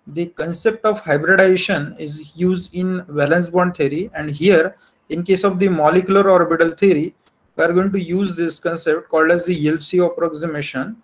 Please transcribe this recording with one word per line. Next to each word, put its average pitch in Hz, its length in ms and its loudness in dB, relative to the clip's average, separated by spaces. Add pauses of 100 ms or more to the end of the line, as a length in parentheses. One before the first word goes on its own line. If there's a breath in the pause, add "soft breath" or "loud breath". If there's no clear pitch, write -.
the 170 200 -6
concept 175 580 -4
of 208 160 0
hybridization 180 960 2
is 151 360 -14
used 180 380 -2
in 185 360 -4
valence 151 400 0
bond 180 260 0
theory, 151 380 -2
and 151 160 -8
here 165 460 2 (340 soft breath)
in 170 140 -4
case 185 200 0
of 185 160 0
the 196 80 2
molecular 180 600 2
orbital 165 420 4
theory, 170 440 0 (400)
we 160 80 0
are 170 100 2
going 190 180 0
to 196 80 -2
use 180 360 -4
this 165 240 -4
concept 165 500 -4
called 160 220 2
as 170 140 0
the 156 220 -2
L 156 120 0
C 180 200 -2
O 175 80 4
approximation 156 960 -6